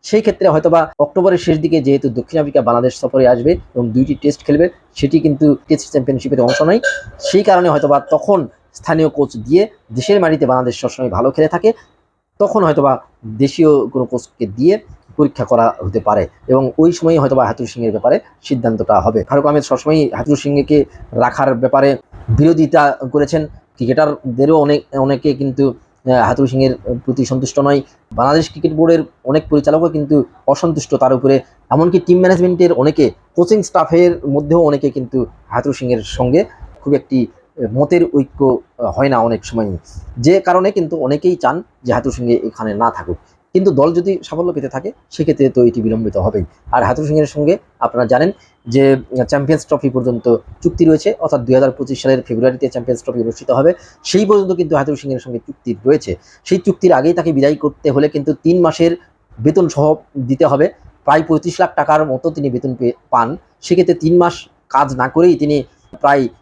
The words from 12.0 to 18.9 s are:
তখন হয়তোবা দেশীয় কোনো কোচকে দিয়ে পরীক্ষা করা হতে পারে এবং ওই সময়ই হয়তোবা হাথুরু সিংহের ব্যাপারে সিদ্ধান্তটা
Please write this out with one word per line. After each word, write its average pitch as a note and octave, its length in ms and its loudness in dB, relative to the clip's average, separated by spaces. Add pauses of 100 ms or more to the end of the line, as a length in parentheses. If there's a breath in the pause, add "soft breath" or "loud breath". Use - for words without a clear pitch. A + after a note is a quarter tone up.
তখন G3+ 240 0
হয়তোবা C#3 400 0 (220)
দেশীয় C3+ 600 2
কোনো B2+ 180 -4
কোচকে - 400 -8
দিয়ে B2+ 340 0 (380)
পরীক্ষা C#3 280 -2
করা A#2 300 2 (100)
হতে F#2+ 140 -4
পারে G#2 280 0 (200)
এবং C3 300 2
ওই D#3+ 140 4
সময়ই E3 260 0
হয়তোবা C3 280 2
হাথুরু A2+ 220 -6
সিংহের A#2 240 -4
ব্যাপারে A#2+ 280 0 (240 soft breath)
সিদ্ধান্তটা A2+ 560 -2